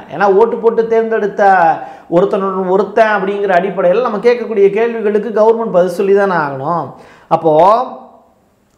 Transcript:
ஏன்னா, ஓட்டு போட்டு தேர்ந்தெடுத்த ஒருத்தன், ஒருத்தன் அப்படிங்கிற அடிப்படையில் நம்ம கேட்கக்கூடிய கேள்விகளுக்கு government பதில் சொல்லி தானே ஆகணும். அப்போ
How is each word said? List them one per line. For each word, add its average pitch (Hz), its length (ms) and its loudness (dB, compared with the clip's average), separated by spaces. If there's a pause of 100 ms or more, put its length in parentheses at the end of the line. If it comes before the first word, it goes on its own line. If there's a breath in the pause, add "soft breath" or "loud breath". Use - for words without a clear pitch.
(160)
ஏன்னா, 175 80 -2
ஓட்டு 208 340 2
போட்டு 220 300 0
தேர்ந்தெடுத்த 202 840 0 (360 loud breath)
ஒருத்தன், 196 440 0
ஒருத்தன் 196 720 0
அப்படிங்கிற 202 260 -4
அடிப்படையில் 180 520 0
நம்ம 226 160 -4
கேட்கக்கூடிய 208 520 2
கேள்விகளுக்கு 214 600 -2
government 226 420 0
பதில் 180 180 2
சொல்லி 196 240 0
தானே 196 200 2
ஆகணும். 147 600 -4 (340 loud breath)
அப்போ 165 560 2 (960)